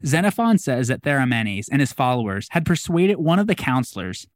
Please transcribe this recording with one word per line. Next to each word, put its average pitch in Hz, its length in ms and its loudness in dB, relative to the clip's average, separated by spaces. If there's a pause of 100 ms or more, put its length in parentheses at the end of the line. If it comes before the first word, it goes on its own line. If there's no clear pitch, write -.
Xenophon 196 520 2
says 123 320 -2
that - 120 -4
Theramenes 117 720 -2
and 139 100 4
his 131 120 0
followers 117 580 -2
had 170 140 0
persuaded 175 520 2
one 165 220 2
of 208 80 0
the 202 80 2
counselors, 101 800 -4